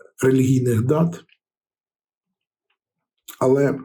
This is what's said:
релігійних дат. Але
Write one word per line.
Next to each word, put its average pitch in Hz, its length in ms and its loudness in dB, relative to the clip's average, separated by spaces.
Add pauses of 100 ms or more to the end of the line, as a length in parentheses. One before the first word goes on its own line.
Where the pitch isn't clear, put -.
(240)
релігійних 127 580 2
дат. 156 420 -2 (2250)
Але 135 460 0